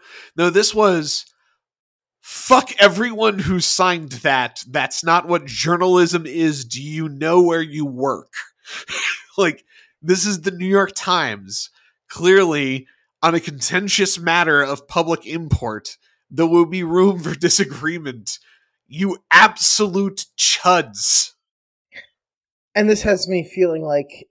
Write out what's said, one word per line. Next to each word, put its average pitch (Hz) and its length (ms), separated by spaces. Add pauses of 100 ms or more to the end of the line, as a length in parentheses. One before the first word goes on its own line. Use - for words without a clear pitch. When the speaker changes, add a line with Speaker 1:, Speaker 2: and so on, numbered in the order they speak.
(360)
Speaker 1:
No, 170 140
this 202 240
was, 180 520 (960)
"Fuck - 580
everyone 208 600
who 180 200
signed 170 540 (100)
that. 127 460
That's 131 340
not 170 240
what 170 180
journalism 170 800
is. 151 400
Do 123 160
you 156 280
know 160 320
where 165 200
you 151 240
work?" 127 460 (560)
<laughs> - 40 (460)
Like, 175 260 (380)
this 175 240
is 190 160
the 190 100
New 180 160
York 196 260
Times, 110 760 (400)
clearly 156 760 (380)
on 165 100
a 165 60
contentious 180 800
matter 165 420
of 139 280
public 165 360
import. 127 720 (320)
There 160 160
will 170 200
be 180 180
room 180 360
for 151 140
disagreement. 143 1040 (480)
You 175 320 (120)
absolute 190 960 (120)
chuds. - 920 (1400)
Speaker 2:
And 214 140
this 214 140
has 190 260
me 180 200
feeling 165 340
like 147 480